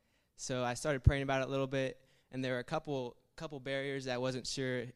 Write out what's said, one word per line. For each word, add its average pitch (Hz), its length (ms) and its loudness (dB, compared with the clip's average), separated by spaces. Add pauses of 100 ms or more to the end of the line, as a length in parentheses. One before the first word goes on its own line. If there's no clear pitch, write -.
(380)
So 127 260 -2
I 123 100 2
started 139 300 0
praying 139 200 6
about 135 180 2
it 127 60 0
a 135 40 -2
little 135 160 2
bit, 131 320 -2 (320)
and 131 120 -4
there 127 100 0
were 123 60 0
a 123 40 -4
couple, 139 520 -4 (200)
couple 151 240 -8
barriers 135 460 -2
that 127 100 0
I - 20 0
wasn't 127 300 0
sure 127 380 0 (100)